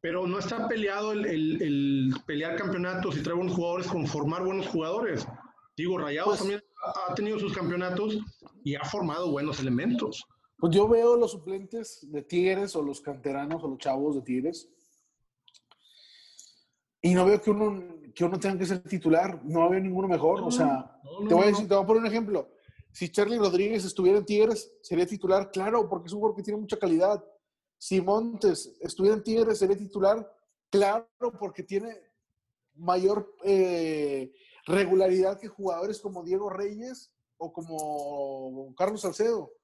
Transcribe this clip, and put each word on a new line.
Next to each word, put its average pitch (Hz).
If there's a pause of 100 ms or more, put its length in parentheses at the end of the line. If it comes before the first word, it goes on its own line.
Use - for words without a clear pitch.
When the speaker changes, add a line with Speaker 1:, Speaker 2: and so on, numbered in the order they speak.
Speaker 1:
Pero 175
no 185
está 220
peleado 214
el, 208
el, 160
el 139 (120)
pelear 160
campeonatos 180
y 147
traer 165
buenos 180
jugadores 175
con 165
formar 160
buenos 190
jugadores. 170 (480)
Digo, 180
Rayados 151
Speaker 2:
Pues 202
Speaker 1:
también 202 (200)
ha, 185
ha 175
tenido 214
sus 196
campeonatos 185 (480)
y 143
ha 147
formado 170
buenos 143
elementos. 147 (320)
Speaker 2:
Pues 170
yo 208
veo 233
los 233
suplentes 196
de 147
Tigres 185
o 160
los 143
canteranos 143
o 156
los 131
chavos 139
de 135
Tigres 131 (2250)
y 175
no 180
veo 202
que 214
uno, 202 (320)
que 170
uno 180
tenga 190
que 185
ser 180
titular. 170
No 165
veo 190
ninguno 190
mejor. 165
Speaker 1:
No, 240
Speaker 2:
O -
sea, -
Speaker 1:
no, -
no, 208
Speaker 2:
te -
voy 180
a -
Speaker 1:
no, 214
Speaker 2:
decir, 208
Speaker 1:
no. 185
Speaker 2:
te 196
voy 196
a 185
poner 220
un 233
ejemplo. 208 (400)
Si -
Charlie 208
Rodríguez 202
estuviera 190
en 202
Tigres, 214
sería 175
titular, 190
claro, 208
porque 175
es 165
un 208
jugador 214
que 196
tiene 208
mucha 214
calidad. 185 (540)
Si 190
Montes 208
estuviera 190
en 208
Tigres, 220
sería 196
titular, 208 (400)
claro, 208 (320)
porque 180
tiene 214 (800)
mayor, 185 (120)
eh, 160 (320)
regularidad 190
que 226
jugadores 190
como 185
Diego 190
Reyes 208 (260)
o 165
como 143
Carlos 202
Salcedo. 208 (120)